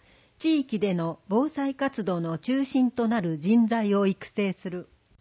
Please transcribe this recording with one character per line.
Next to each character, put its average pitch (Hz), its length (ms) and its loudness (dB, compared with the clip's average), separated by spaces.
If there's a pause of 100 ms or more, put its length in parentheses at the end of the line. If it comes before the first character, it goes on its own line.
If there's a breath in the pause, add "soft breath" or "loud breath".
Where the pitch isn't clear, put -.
(400 soft breath)
地 320 220 2
域 220 180 -4
で 190 160 0
の 165 320 -4
防 233 220 2
災 277 260 -4
活 269 280 -4
動 180 160 -2
の 165 200 -4
中 269 260 0
心 254 240 2
と 233 180 -2
な 226 140 0
る 165 160 -2
人 220 300 4
材 214 260 0
を 196 140 2
育 196 180 -2
成 202 280 -2
す - 140 -12
る 175 220 -10 (320)